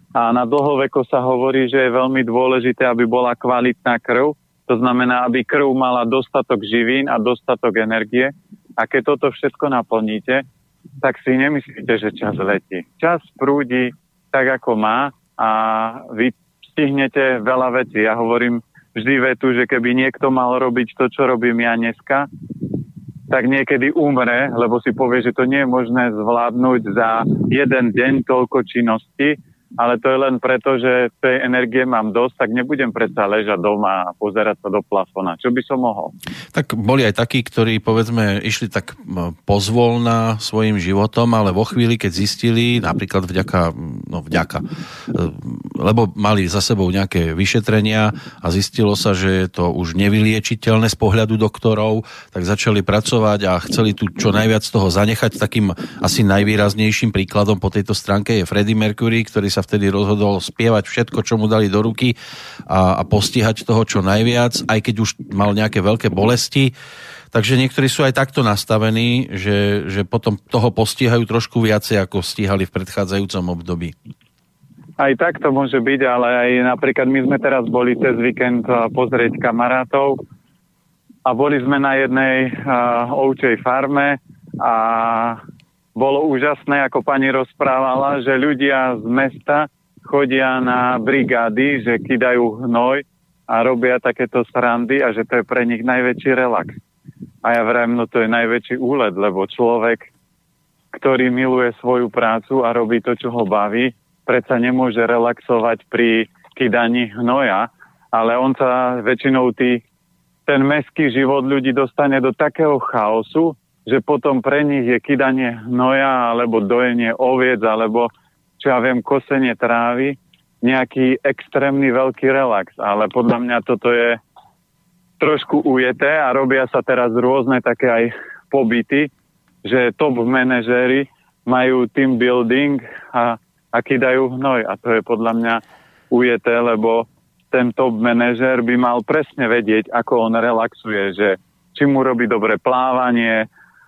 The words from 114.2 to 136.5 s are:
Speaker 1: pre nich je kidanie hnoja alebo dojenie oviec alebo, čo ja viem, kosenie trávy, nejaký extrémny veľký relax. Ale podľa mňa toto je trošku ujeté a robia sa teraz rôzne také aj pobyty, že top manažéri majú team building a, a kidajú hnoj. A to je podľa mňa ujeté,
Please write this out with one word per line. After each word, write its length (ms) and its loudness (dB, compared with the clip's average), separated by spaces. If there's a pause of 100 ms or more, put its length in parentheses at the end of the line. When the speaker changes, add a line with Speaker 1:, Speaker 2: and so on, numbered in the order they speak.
Speaker 1:
pre 240 0
nich 240 0
je 120 2
kidanie 680 -2
hnoja 640 2
alebo 320 0
dojenie 480 0
oviec 480 0
alebo, 480 0 (480)
čo 160 0
ja 80 2
viem, 240 0
kosenie 560 0
trávy, 560 0 (480)
nejaký 560 2
extrémny 720 0
veľký 400 0
relax. 480 0
Ale 320 0
podľa 320 2
mňa 140 0 (100)
toto 240 0
je 240 2 (1040)
trošku 480 0
ujeté 480 2
a 160 0
robia 400 2
sa 80 2
teraz 320 0
rôzne 480 2
také 320 -2
aj 120 2 (440)
pobyty, 640 0 (480)
že 400 0
top 240 2
manažéri 840 0 (360)
majú 480 2
team 240 2
building 640 0 (320)
a, 240 0 (320)
a 160 -2
kidajú 560 0
hnoj. 240 0
A 160 -8
to 160 0
je 80 0
podľa 320 -2
mňa 180 0 (540)
ujeté, 480 2